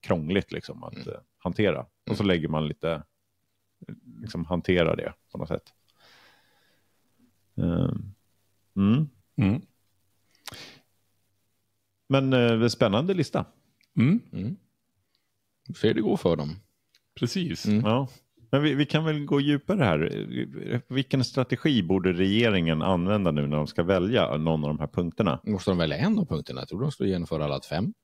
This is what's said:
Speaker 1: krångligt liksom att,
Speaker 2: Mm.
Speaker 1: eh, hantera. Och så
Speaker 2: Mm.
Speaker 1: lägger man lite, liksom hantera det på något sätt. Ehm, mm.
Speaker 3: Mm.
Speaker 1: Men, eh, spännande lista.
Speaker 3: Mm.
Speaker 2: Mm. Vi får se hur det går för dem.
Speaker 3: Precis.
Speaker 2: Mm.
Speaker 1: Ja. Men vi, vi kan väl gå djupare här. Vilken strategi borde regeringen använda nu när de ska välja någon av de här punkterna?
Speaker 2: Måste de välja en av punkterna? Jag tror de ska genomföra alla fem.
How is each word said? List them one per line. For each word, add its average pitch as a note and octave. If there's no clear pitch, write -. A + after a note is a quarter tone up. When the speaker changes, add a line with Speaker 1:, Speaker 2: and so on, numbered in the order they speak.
Speaker 1:
krångligt F2+
liksom E2
att, -
Speaker 2:
Mm. -
Speaker 1:
eh, -
hantera. F2+
Och G#2+
så A2
Speaker 2:
Mm. F#2+
Speaker 1:
lägger D#2+
man D#2
lite, D#2
liksom F2+
hantera E2+
det -
på -
något E2+
sätt. -
Ehm, F2
mm. A#2
Speaker 3:
Mm. A2
Speaker 1:
Men, C3+
eh, A#2+
spännande A#2
lista. D3+
Speaker 3:
Mm. D#3+
Speaker 2:
Mm. G#2+
Vi F3
får -
se -
hur G#3+
det A3
går -
för E2
dem. D2+
Speaker 3:
Precis. E3+
Speaker 2:
Mm. G#2+
Speaker 1:
Ja. B2
Men C#3
vi, D3
vi D3
kan D#3
väl D3+
gå C#3+
djupare D3
här. D2+
Vilken C#3
strategi C3
borde F2+
regeringen F#2+
använda F#2
nu D2
när D2
de D2+
ska -
välja F#2
någon D#2
av D2
de C#2
här D2
punkterna? E2+
Speaker 2:
Måste G#2
de F2+
välja D#2
en G3+
av G3
punkterna? C#2+
Jag -
tror F2+
de C#3+
ska -
genomföra E2+
alla C#2+
fem. D#2